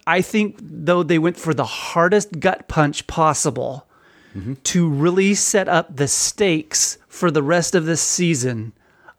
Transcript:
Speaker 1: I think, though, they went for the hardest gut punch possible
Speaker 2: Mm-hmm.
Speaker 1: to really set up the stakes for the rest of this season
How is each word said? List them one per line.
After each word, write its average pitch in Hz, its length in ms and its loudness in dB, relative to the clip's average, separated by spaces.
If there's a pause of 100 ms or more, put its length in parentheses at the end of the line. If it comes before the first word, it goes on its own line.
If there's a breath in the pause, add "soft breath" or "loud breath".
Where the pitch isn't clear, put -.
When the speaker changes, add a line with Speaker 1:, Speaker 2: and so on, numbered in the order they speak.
Speaker 1:
I 175 160 2
think, 208 400 -2
though, 170 420 0
they 160 160 2
went 170 180 0
for 160 160 -4
the 120 120 0
hardest 180 720 0
gut - 280 -2
punch 147 400 0
possible 135 800 -2 (480 soft breath)
Speaker 2:
Mm-hmm. 98 200 -10 (100)
Speaker 1:
to 170 240 2
really 175 460 2
set 190 340 0
up 165 300 0
the 139 100 0
stakes - 920 -2 (120)
for 175 200 -2
the 147 140 2
rest 170 320 0
of 165 100 4
this 160 160 0
season 123 720 -2 (480 soft breath)